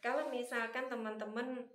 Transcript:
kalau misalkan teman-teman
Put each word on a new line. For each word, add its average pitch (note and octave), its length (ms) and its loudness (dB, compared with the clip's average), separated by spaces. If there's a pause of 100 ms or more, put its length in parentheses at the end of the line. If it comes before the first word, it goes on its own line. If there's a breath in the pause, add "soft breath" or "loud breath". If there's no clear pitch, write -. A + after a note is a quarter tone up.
kalau C#4+ 240 4
misalkan B3 640 0
teman-teman A3+ 720 -2 (120)